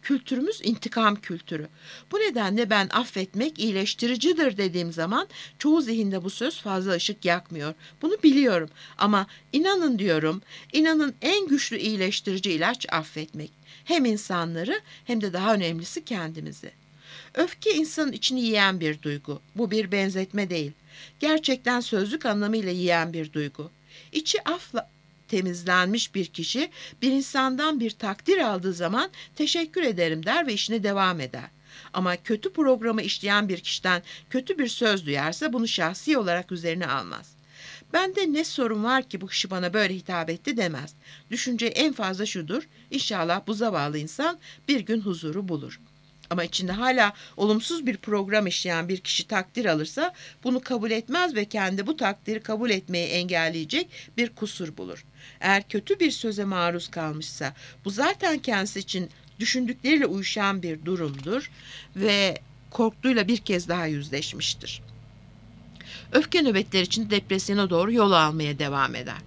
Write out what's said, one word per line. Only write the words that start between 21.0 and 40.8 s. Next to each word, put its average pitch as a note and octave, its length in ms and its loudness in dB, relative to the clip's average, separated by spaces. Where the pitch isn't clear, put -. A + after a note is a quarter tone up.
Gerçekten C4+ 600 2
sözlük A3+ 460 0
anlamıyla G#3 460 0
yiyen F3 400 2
bir D#3 200 -6
duygu. D3 380 -6
İçi D#4 320 -2
afla - 460 -4
temizlenmiş F#3 840 0
bir F#3+ 120 -2
kişi A#3+ 440 -4
bir C4 100 4
insandan C4+ 680 0
bir A3+ 100 0
takdir A3 480 0
aldığı F#3+ 340 0
zaman F#3+ 380 0
"Teşekkür D#4+ 460 0
ederim." E3+ 440 0
der D4 200 2
ve A#3+ 60 -2
işine G#3 300 -2
devam F#3+ 380 2
eder. C3 240 -8
Ama F3+ 240 0
kötü A3 360 -4
programı A#3 500 2
işleyen G3+ 460 0
bir F3+ 120 -2
kişiden F3+ 420 0
kötü C4 280 -2
bir B3+ 100 0
söz G3+ 380 2
duyarsa D#3 460 -2
bunu A#3 160 0
şahsi F#3+ 500 0
olarak F3+ 340 0
üzerine E3 340 -2
almaz. G2+ 460 -4
"Bende F#4+ 400 0
ne D4+ 120 2
sorun A3 400 -2
var B3+ 240 2
ki F#3 120 -8
bu F#3+ 60 -10
kişi - 240 -4
bana F3+ 240 -2
böyle G3+ 200 2
hitap E3+ 360 -4
etti?" A3+ 260 -4
demez. D#3 380 -4